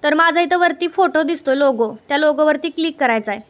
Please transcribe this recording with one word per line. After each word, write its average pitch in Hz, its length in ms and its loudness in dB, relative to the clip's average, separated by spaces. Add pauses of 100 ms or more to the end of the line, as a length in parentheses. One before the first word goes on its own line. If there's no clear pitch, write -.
तर 302 120 0
माझा 330 260 2
इथं 349 160 0
वरती 349 320 0
फोटो 330 340 0
दिसतोय, 294 320 -2
लोगो, 233 400 0 (140)
त्या 285 100 -2
लोगोवरती 302 500 2
क्लिक 320 320 -6
करायचा 226 320 -2
आहे. 208 180 -8